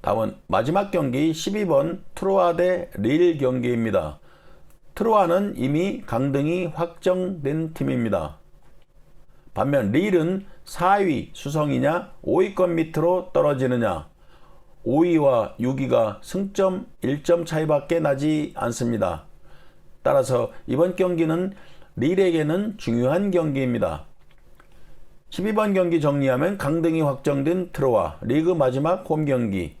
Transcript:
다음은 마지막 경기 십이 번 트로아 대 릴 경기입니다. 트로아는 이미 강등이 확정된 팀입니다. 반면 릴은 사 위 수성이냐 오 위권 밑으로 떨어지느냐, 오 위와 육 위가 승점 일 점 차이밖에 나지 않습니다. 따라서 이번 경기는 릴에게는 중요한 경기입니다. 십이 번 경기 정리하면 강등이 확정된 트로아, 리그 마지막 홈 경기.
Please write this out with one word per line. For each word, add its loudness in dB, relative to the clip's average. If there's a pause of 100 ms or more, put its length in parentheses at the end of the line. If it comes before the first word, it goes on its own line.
다음은 -2 (120)
마지막 0
경기 0
십이 -4
번 0 (120)
트로아 2
대 0
릴 2
경기입니다. 0 (760)
트로아는 2
이미 -2
강등이 0
확정된 -2
팀입니다. -2 (1120)
반면 0
릴은 0 (200)
사 2
위 0
수성이냐 -2 (100)
오 2
위권 0
밑으로 0
떨어지느냐, 0 (760)
오 2
위와 2
육 0
위가 2
승점 -2 (140)
일 -2
점 2
차이밖에 0
나지 0
않습니다. -2 (800)
따라서 2 (160)
이번 2
경기는 0 (420)
릴에게는 0
중요한 0
경기입니다. -2 (1200)
십이 -2
번 2
경기 4
정리하면 2
강등이 0
확정된 0
트로아, 0
리그 2
마지막 0
홈 0
경기. -2